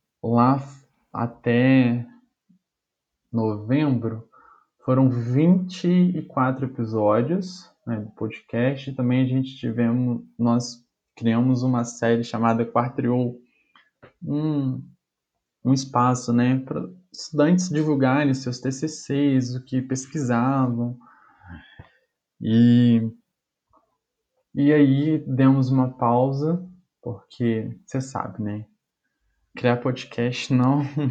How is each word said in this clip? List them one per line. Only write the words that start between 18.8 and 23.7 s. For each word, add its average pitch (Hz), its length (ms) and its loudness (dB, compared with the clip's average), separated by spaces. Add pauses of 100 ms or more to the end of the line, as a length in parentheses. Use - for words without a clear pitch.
Cs, 139 720 -2
o 127 80 -12
que 131 180 -4
pesquisavam. 123 1160 -2 (1400)
E, 117 680 4 (1400)